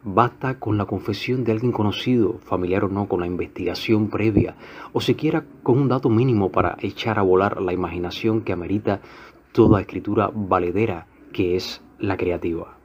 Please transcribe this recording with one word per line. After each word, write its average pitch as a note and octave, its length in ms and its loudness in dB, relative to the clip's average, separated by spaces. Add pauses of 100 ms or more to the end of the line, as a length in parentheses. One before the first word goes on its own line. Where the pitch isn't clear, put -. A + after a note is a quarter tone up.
Basta A#2+ 520 0
con G#2 180 -2
la G2+ 60 0
confesión A2 580 -4
de A2+ 80 -2
alguien A2+ 220 0
conocido, G#2+ 680 0
familiar F#2 460 -2
o G2 40 -2
no, G2 200 -2
con F#2 100 -2
la F2 80 -2
investigación F2+ 840 -2
previa, G2+ 460 2 (380)
o - 80 -2
siquiera D#3 440 0 (200)
con C3 160 4
un C#3 80 2
dato C3 220 0
mínimo A2 420 4
para F2 280 2
echar G#2+ 380 -4
a G2+ 40 2
volar F#2+ 380 4
la F2+ 120 -2
imaginación F2+ 720 -2
que G2+ 100 -4
amerita F#2+ 480 -2 (500)
toda A2 300 6
escritura G2+ 520 -2
valedera, F#2 760 -2 (240)
que F2+ 240 0
es - 260 -8 (160)
la F#2+ 180 -4
creativa. E2+ 680 -4